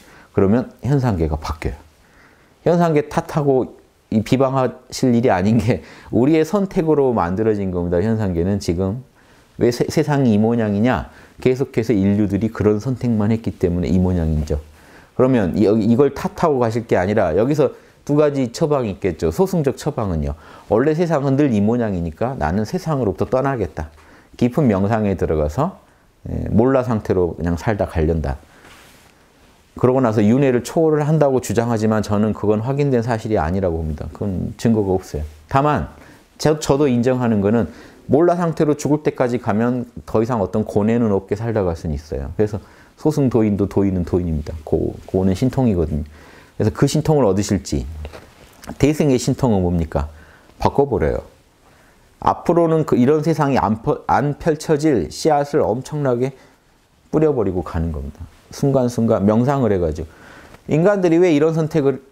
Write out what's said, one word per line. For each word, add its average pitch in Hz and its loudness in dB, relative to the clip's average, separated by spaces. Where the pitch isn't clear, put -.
그러면 98 2
현상계가 101 0
바뀌어요. - -6
현상계 165 2
탓하고 143 -2
이 107 0
비방하실 131 0
일이 117 2
아닌 101 2
게 101 0
우리의 156 4
선택으로 160 0
만들어진 101 0
겁니다. 87 0
현상계는 101 0
지금. 95 -4
왜 120 2
세-, - -2
세상이 139 2
이 101 4
모양이냐? 110 0
계속해서 127 0
인류들이 101 2
그런 104 0
선택만 113 -2
했기 110 -2
때문에 87 -2
이 90 2
모양이죠. 80 0
그러면 120 2
이, 104 4
이걸 113 4
탓하고 156 -2
가실 117 -2
게 113 2
아니라 92 2
여기서 135 2
두 147 -2
가지 139 0
처방이 143 -2
있겠죠. 85 -2
소승적 170 -2
처방은요. 82 -4
원래 131 2
세상은 151 0
늘 143 2
이 104 2
모양이니까 107 -2
나는 85 -2
세상으로부터 135 -2
떠나겠다. 123 -4
깊은 127 0
명상에 101 0
들어가서, 80 -2
예, - -6
몰라 127 4
상태로 101 -2
그냥 85 -2
살다 101 -2
가련다. 78 -2
그러고 127 2
나서 110 2
윤회를 123 2
초월을 151 0
한다고 143 2
주장하지만 110 0
저는 104 0
그건 107 0
확인된 135 0
사실이 110 -2
아니라고 87 -2
봅니다. 78 -6
그건 87 -6
증거가 107 0
없어요. 92 -4
다만 139 0
저, 151 0
저도 147 2
인정하는 120 2
거는 110 2
몰라 175 4
상태로 160 0
죽을 151 -2
때까지 127 -2
가면 117 -2
더 113 0
이상 113 -2
어떤 107 -2
고뇌는 110 0
없게 98 -2
살다 110 -2
갈 85 -2
수는 80 -6
있어요. 69 -8
그래서 104 -2
소승도인도 113 2
도인은 92 0
도인입니다. 80 -4
고-, 80 -2
고는 95 0
신통이거든요. 90 0
그래서 107 0
그 143 0
신통을 147 2
얻으실지. 92 -2
대승의 143 2
신통은 120 0
뭡니까? 82 -2
바꿔버려요. 95 0
앞으로는 160 2
그, - 0
이런 143 2
세상이 151 0
안 107 0
퍼-, 147 -2
안 139 0
펼쳐질 147 0
씨앗을 143 0
엄청나게 127 -2
뿌려버리고 117 0
가는 82 -4
겁니다. 71 -10
순간순간 120 0
명상을 120 2
해가지고. 80 -2
인간들이 175 2
왜 180 4
이런 156 2
선택을 147 0